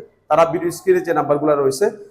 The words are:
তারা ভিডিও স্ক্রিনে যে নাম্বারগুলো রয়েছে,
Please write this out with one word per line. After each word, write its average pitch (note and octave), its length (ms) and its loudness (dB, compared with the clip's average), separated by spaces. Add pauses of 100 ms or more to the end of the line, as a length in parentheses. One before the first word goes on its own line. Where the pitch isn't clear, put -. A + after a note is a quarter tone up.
(280)
তারা D#3 180 2
ভিডিও E3 260 -4
স্ক্রিনে F3+ 300 0
যে E3+ 120 -4
নাম্বারগুলো D3 420 0
রয়েছে, C3+ 300 0 (260)